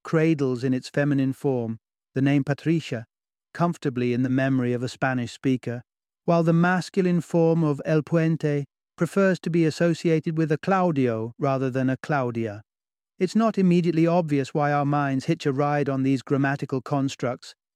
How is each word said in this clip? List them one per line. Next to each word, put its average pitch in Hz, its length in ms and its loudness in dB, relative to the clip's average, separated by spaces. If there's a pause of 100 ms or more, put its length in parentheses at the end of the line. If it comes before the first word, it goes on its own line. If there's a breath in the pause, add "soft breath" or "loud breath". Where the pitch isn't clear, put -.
cradles 143 600 0
in 127 100 0
its 127 140 -4
feminine 139 440 0
form 120 460 -4 (360)
the 135 80 0
name 139 200 4
Patricia 143 640 -2 (480)
comfortably 123 600 -2
in 123 100 0
the 127 60 0
memory 131 460 0
of 120 80 -4
a 127 60 -4
Spanish 127 440 -4
speaker, 123 500 -4 (440)
while 170 160 4
the 165 100 2
masculine 175 720 2
form 165 420 2
of 143 220 0
El 156 160 2
Puente 156 600 0 (320)
prefers 190 440 2
to - 80 -6
be 165 160 2
associated 160 720 0
with 160 160 0
a 147 60 0
Claudio 135 800 0
rather 135 320 -2
than 127 180 -2
a 131 80 0
Claudia. 117 680 -4 (560)
It's 185 160 -2
not 220 220 2
immediately 175 500 2
obvious 156 460 0
why 147 200 0
our 143 120 0
minds 139 400 0
hitch 160 220 -2
a 143 60 0
ride 143 360 0
on 135 140 -2
these 135 180 0
grammatical 139 640 -2
constructs. 135 720 -4 (220)